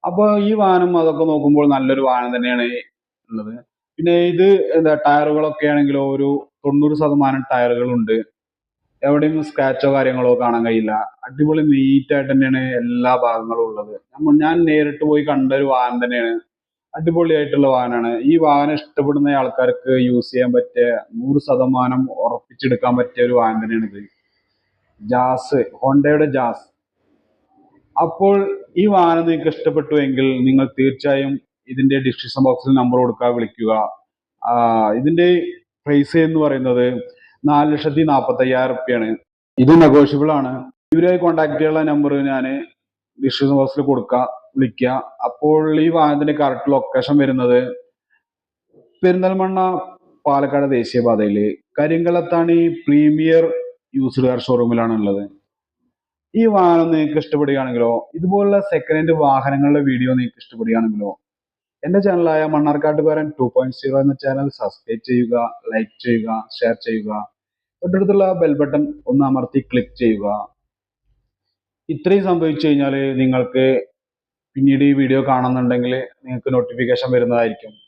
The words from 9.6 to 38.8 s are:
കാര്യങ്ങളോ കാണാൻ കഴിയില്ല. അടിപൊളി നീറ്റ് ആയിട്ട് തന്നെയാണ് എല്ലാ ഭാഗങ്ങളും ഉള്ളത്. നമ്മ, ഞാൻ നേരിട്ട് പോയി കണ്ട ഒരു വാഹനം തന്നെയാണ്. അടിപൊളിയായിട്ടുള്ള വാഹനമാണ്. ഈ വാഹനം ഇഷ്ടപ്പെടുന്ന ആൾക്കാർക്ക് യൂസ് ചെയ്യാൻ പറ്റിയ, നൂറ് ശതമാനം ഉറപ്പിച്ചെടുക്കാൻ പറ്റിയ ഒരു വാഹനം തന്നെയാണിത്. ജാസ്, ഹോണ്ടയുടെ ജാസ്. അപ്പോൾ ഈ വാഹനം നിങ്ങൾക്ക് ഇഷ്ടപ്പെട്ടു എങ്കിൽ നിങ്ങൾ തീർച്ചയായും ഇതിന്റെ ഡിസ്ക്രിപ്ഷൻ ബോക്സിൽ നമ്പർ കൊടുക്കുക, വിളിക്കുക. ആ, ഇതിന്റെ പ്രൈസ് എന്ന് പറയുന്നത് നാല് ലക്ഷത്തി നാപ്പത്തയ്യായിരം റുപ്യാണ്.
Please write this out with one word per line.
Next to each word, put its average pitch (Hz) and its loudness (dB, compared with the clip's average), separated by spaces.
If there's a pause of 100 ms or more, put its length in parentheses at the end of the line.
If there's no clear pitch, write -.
കാര്യങ്ങളോ 127 0
കാണാൻ 117 0
കഴിയില്ല. 110 0 (320)
അടിപൊളി 151 0
നീറ്റ് 139 2
ആയിട്ട് 139 -2
തന്നെയാണ് 135 2
എല്ലാ 123 -2
ഭാഗങ്ങളും 117 -2
ഉള്ളത്. 107 -8 (120)
നമ്മ, 151 2
ഞാൻ 165 2
നേരിട്ട് 151 0
പോയി 151 2
കണ്ട 135 0
ഒരു 139 0
വാഹനം 123 0
തന്നെയാണ്. 120 -2 (560)
അടിപൊളിയായിട്ടുള്ള 156 0
വാഹനമാണ്. 120 -2
ഈ 143 0
വാഹനം 147 2
ഇഷ്ടപ്പെടുന്ന 143 -2
ആൾക്കാർക്ക് 127 -2
യൂസ് 123 0
ചെയ്യാൻ 123 0
പറ്റിയ, 120 0 (160)
നൂറ് 135 -2
ശതമാനം 127 0
ഉറപ്പിച്ചെടുക്കാൻ 123 -4
പറ്റിയ 123 -2
ഒരു 123 -2
വാഹനം 110 0
തന്നെയാണിത്. 107 -6 (960)
ജാസ്, 127 -2 (120)
ഹോണ്ടയുടെ 143 2
ജാസ്. 127 -6 (1200)
അപ്പോൾ 196 0 (140)
ഈ 190 2
വാഹനം 170 2
നിങ്ങൾക്ക് 160 0
ഇഷ്ടപ്പെട്ടു 151 -2
എങ്കിൽ 131 0
നിങ്ങൾ 135 4 (140)
തീർച്ചയായും 139 0 (280)
ഇതിന്റെ 135 0
ഡിസ്ക്രിപ്ഷൻ 131 -4
ബോക്സിൽ 131 0
നമ്പർ 123 2
കൊടുക്കുക, 123 0
വിളിക്കുക. 110 -2 (580)
ആ, 120 -2 (380)
ഇതിന്റെ 170 0 (340)
പ്രൈസ് 143 0
എന്ന് 160 2
പറയുന്നത് 127 0 (440)
നാല് 147 2
ലക്ഷത്തി 151 -2
നാപ്പത്തയ്യായിരം 127 0
റുപ്യാണ്. 110 -4 (420)